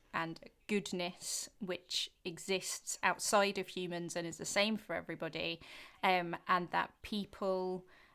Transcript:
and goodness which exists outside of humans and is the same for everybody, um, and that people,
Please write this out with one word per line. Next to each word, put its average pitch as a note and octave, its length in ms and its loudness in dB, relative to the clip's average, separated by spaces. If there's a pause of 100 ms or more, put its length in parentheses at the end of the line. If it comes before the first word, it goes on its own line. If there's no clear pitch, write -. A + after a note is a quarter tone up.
(140)
and E3 260 -4 (280)
goodness - 840 -2 (100)
which - 500 -4 (160)
exists - 800 -4
outside G3+ 540 4
of F3+ 120 -2
humans F3 460 -4
and E3+ 120 -2
is E3 100 -8
the - 80 -6
same G#3+ 300 4
for - 200 -6
everybody, E3 640 -4 (440)
um, F3 320 4 (120)
and F3 240 4
that F3 180 2 (120)
people, F#3 840 -2 (300)